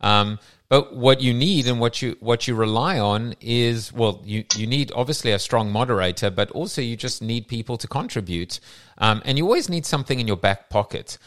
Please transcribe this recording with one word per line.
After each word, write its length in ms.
Um, 380
but 280
what 240
you 120
need 360
and 100
what 240
you, 160
what 300
you 80
rely 420
on 420
is, 520
well, 320
you, 200
you 100
need 300
obviously 340
a 80
strong 320
moderator, 580
but 220
also 320
you 140
just 260
need 240
people 320
to 80
contribute. 720
Um, 260
and 140
you 60
always 240
need 180
something 320
in 80
your 100
back 320
pocket. 580